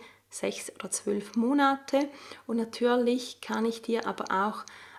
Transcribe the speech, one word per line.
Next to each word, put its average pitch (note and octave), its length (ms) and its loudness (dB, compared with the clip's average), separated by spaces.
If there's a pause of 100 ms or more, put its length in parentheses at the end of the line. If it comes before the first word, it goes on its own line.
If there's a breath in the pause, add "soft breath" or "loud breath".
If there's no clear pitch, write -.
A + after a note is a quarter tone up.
(300 loud breath)
sechs - 460 -4
oder - 160 -8
zwölf G#3 460 -2
Monate. C#4 720 4 (360 loud breath)
Und A#3 120 -2
natürlich A#3+ 800 2
kann A3 260 0
ich A3+ 160 -2
dir A3+ 240 0
aber G3 240 -4
auch G3 360 0 (340 loud breath)